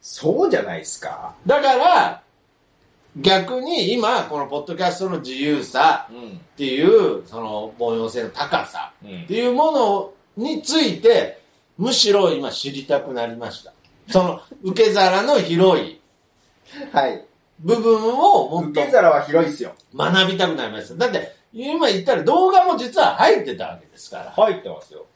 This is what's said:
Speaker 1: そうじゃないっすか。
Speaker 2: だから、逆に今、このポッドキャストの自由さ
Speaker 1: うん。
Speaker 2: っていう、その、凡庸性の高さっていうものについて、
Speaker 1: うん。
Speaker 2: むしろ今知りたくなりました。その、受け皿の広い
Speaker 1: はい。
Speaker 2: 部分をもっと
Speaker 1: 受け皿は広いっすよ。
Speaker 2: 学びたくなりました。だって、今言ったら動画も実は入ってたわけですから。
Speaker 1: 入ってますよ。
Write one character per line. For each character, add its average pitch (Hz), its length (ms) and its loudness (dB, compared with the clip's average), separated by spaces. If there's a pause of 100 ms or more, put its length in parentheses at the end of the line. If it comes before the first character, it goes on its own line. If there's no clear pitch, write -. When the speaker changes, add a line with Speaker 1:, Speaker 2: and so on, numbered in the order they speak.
Speaker 1:
そ - 460 0
う - 20 2
じ - 80 0
ゃ - 40 -2
な - 140 -8
い - 60 -10
っ - 20 -16
す - 160 -8
か。 - 340 -12 (120)
Speaker 2:
だ 285 160 2
か 269 140 4
ら、 262 460 2 (920)
逆 190 440 0
に 262 320 -2
今、 233 320 0
こ 147 140 -8
の 143 80 -6
ポ - 140 -8
ッ - 60 -12
ド 170 100 -10
キ 185 60 -6
ャ 180 80 2
ス - 100 -10
ト 190 100 -4
の 160 100 -6
自 131 140 -12
由 139 280 -2
さ - 480 0
Speaker 1:
う 113 40 -20
ん。 120 180 -16
Speaker 2:
っ 87 80 -18 (160)
て 147 80 -6
い 135 200 -2
う、 185 420 4
そ 113 140 -14
の、 110 380 -8
凡 117 160 -2
庸 113 160 -4
性 117 140 -6
の 104 60 -10
高 - 360 -4
さ - 260 -12 (120)
っ 185 220 -16
て 180 80 -6
い 233 120 0
う 247 60 2
も 302 200 4
の 233 400 0 (240)
に 277 260 -6
つ 269 100 -6 (100)
い 202 180 -2
て、 220 400 4 (380)
Speaker 1:
う 180 60 -4
ん。 - 20 0
Speaker 2:
む 262 60 -2
し 208 200 2
ろ 185 200 4
今 139 180 -6
知 139 220 -10
り 139 120 -12
た 139 160 0
く 131 140 -12
な 117 120 -4
り 117 100 -10
ま 117 140 -12
し - 120 -18
た。 - 100 -20 (360)
そ 185 140 4
の、 170 180 -4 (220)
受 190 220 2
け 208 80 4
皿 190 300 4
の 269 160 4
広 170 440 4
い - 180 -14 (920)
Speaker 1:
は 139 160 0
い。 - 160 -10 (360)
Speaker 2:
部 208 200 0
分 220 220 2 (160)
を 392 300 4
も 170 120 -4
っ - 40 -4
と - 60 -8
Speaker 1:
受 - 160 0
け - 40 -6
皿 196 200 6
は 143 120 2
広 160 240 2
い 147 40 -6
っ - 40 -6
す - 80 -8
よ。 - 100 -10 (220)
Speaker 2:
学 175 380 2
び - 60 -6
た 185 100 0
く 160 80 -4
な 123 100 -6
り 104 60 -8
ま 107 80 -12
し - 80 -16
た。 123 60 -18
だ 226 140 0
っ 208 40 -4
て、 - 240 -8 (160)
今 285 360 -2
言 196 120 0
っ - 40 -10
た 262 120 2
ら 156 80 -4
動 359 260 4
画 370 140 6
も 349 120 0
実 247 240 -4
は - 160 4
入 302 260 4
っ - 20 -8
て 127 120 -8
た - 120 -8
わ 87 100 -14
け - 80 -20
で - 120 -20
す - 120 -20
か - 80 -14
ら。 - 140 -16
Speaker 1:
入 107 220 2
っ - 80 -14
て 98 60 -12
ま 80 140 -14
す - 120 -20
よ。 80 220 -20